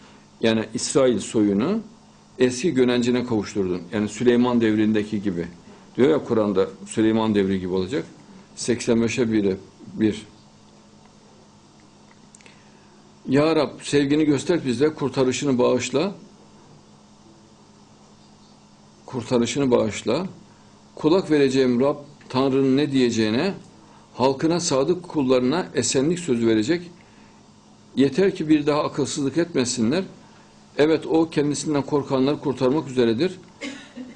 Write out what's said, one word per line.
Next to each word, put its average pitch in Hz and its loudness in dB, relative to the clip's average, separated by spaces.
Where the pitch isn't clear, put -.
Yani 110 2
İsrail 127 2
soyunu 110 0
eski 127 0
gönencine 123 2
kavuşturdun. 95 -2
Yani 104 -2
Süleyman 120 2
devrindeki 107 0
gibi. 85 -4
Diyor 131 4
ya 147 0
Kur'an'da, 104 0
Süleyman 110 0
devri 98 0
gibi 92 -6
olacak. 95 -4
Seksen 117 0
beşe 117 -2
bire 98 0
bir. 107 -2
"Ya 151 2
Rab, 143 0
sevgini 147 2
göster 147 0
bize, 135 0
kurtarışını 131 -2
bağışla." 127 0
Kurtarışını 123 0
bağışla. 113 0
Kulak 156 2
vereceğim 131 4
Rab, 143 2
Tanrı'nın 135 2
ne 147 0
diyeceğine, 120 2
halkına, 139 0
sadık 165 0
kullarına 131 0
esenlik 147 0
sözü 117 0
verecek. 113 0
Yeter 156 2
ki 156 -4
bir 151 4
daha 151 0
akılsızlık 139 -4
etmesinler. 139 -2
Evet, 151 2
o 160 2
kendisinden 147 -2
korkanları 139 0
kurtarmak 135 -2
üzeredir. 127 0